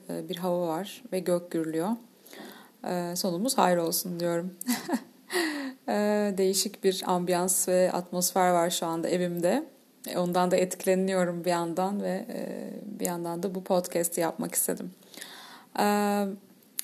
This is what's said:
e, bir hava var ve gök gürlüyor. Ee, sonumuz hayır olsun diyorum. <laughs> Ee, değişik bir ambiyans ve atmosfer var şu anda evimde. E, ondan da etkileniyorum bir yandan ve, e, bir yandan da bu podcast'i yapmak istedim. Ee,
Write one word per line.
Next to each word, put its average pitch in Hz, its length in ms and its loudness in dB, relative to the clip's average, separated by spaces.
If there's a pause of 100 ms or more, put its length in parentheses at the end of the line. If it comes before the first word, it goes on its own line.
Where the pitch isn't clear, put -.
e, 165 200 -6
bir 180 60 -6
hava 175 320 0
var 170 440 -4
ve 185 80 -2
gök 175 320 0
gürlüyor. 160 380 0 (1000)
Ee, 175 280 -2
sonumuz 196 420 0
hayır 180 200 6
olsun 170 420 -2
diyorum. 170 400 -2
<laughs> - 40 -12 (1300)
Ee, 208 480 2
değişik 196 460 0
bir 190 220 2
ambiyans 180 640 2
ve 185 240 6
atmosfer 180 600 2
var 170 180 4
şu 175 160 -2
anda 165 240 -2
evimde. 180 560 2 (420)
E, - 100 -4
ondan 180 340 2
da 185 40 6
etkileniyorum 180 880 2
bir 180 40 2
yandan 175 540 0
ve, 185 260 -2
e, - 400 -8 (300)
bir 185 60 0
yandan 175 380 -4
da 185 120 -4
bu 185 80 -6
podcast'i 180 580 0
yapmak - 340 -4
istedim. - 360 -2 (880)
Ee, 208 460 2 (580)